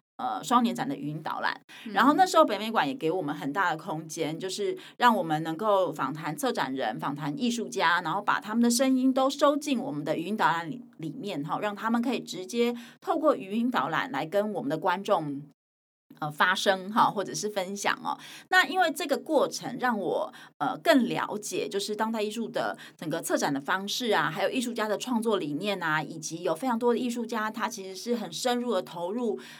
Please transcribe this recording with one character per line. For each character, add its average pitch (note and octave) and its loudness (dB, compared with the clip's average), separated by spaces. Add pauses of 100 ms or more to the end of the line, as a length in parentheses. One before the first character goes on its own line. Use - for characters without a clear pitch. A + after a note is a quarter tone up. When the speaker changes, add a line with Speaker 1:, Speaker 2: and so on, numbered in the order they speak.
(180)
Speaker 1:
呃， A2 -4
双 A#3+ 4
年 A#3 2
展 B2+ -4
的 C#3 -4
语 - -8
音 D3+ -6
导 - -6
览， - -2 (260)
Speaker 2:
嗯。 A3+ -12
Speaker 1:
然 G3+ 4
后 D4 8
那 F#4 6
时 F#4 4
候 D#4+ 10
北 G#3 2
美 A3 -4
馆 F3+ 2
也 C3+ -2
给 D#3+ 0
我 F#3 0
们 C#3+ -4
很 - -6
大 F#3 2
的 D#3 -2
空 D#3 -8
间， D#3+ -6
就 F#3 -6
是 F#3+ -4 (200)
让 A#3 6
我 G3 2
们 D#3+ 0
能 D#3+ -4
够 F#3+ 2
访 C3+ -4
谈 E3+ -6
策 B3 -2
展 C#3+ -2
人、 B2 -2
访 D#3 -4
谈 D3 -4
艺 A#3+ 0
术 A#3 -4
家， E3+ 2
然 E3+ -2
后 G3+ -2
把 - 0
他 G#3+ -6
们 A#3 4
的 A#3+ 6
声 C4 4
音 C4 4
都 C4 4
收 C#4+ 4
进 C#4+ 0
我 D3 -4
们 D3 -4
的 D#3 0
语 E3 -2
音 G3+ -2
导 F#3+ 4
览 E3 2
里， - -8 (180)
里 D#3 -8 (100)
面 F3 -4
哈， D#3 -4
让 G#3 -2
他 G#3+ -4
们 A#3 2
可 A#3+ 0
以 G3+ -2
直 F#3 -10
接 A#3+ 0 (280)
透 E4+ 0
过 D4 6
语 G3 -4
音 A#3+ 2
导 D#3+ 0
览 C#3+ 0
来 C#3 -2
跟 G3+ 0
我 E3 -4
们 C3+ -4
的 D#3+ 0
观 F#3 0
众， D#3+ 0 (800)
呃， D3+ -4
发 F#3 4
声 F#3+ 2
哈， E3+ 6
或 G3 -2
者 D#3+ -6
是 F#3 -4
分 G3 -4
享 - 0
哦。 - -4 (300)
那 F#4 4
因 F#4 0
为 E4+ 4
这 E4+ -4
个 C#4 0
过 A#3+ 2
程 - -8
让 A#3 2
我， D#3+ 0 (280)
呃， C#3 -2
更 C4+ 4
了 - -2
解 E3 -4
就 G3 -4
是 G3+ -2
当 A3 -2
代 A3+ -4
艺 G#3+ -2
术 A3+ -6
的 A2+ -4 (180)
整 E3+ -8
个 E3 -2
策 F4+ 0
展 E3+ 0
的 C3+ -2
方 F#3 -2
式 G#3+ 0
啊， D#3 2
还 D#3 -4
有 G3 2
艺 A#3+ 0
术 A#3+ -4
家 A3 -2
的 G3+ 0
创 A#3+ -2
作 G#3+ 2
理 D3 -4
念 F#3+ -2
啊， D#3 2
以 D#3 -10
及 D#3+ -8
有 E3 2
非 C4 -4
常 A#3 0
多 A#3+ 4
的 A#3 2
艺 B3 -2
术 A#3 -4
家 G#3+ -4
他 G#3+ -4
其 G3 -10
实 F#3+ -10
是 A#3 -4
很 G3+ -6
深 B3 0
入 A#3+ 0
的 F#3 2
投 F3 -6
入， A3+ -2 (220)